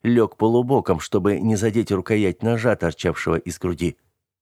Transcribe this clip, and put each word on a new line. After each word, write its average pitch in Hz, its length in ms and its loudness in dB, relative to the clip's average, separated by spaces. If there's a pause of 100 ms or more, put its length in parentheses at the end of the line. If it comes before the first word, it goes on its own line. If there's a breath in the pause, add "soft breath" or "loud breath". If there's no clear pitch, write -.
лег 117 320 2
полубоком, 117 640 2
чтобы 101 400 0
не 110 160 0
задеть 107 340 0
рукоять 98 500 0
ножа, 113 360 0
торчавшего 85 580 -2
из 82 240 -6
груди. 87 380 -4 (460)